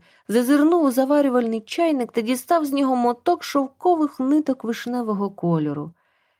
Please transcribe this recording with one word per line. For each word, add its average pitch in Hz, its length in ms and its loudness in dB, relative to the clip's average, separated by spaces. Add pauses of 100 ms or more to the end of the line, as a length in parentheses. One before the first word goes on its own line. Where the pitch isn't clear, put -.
(280)
зазирнув 285 560 2
у 269 80 2
заварювальний 247 680 2
чайник 294 500 -2
та 240 100 -2
дістав 262 440 0
з 277 60 -4
нього 269 240 0
моток 240 480 -2
шовкових 294 760 -2
ниток 269 440 0
вишневого 220 680 -4
кольору. 156 640 -4 (460)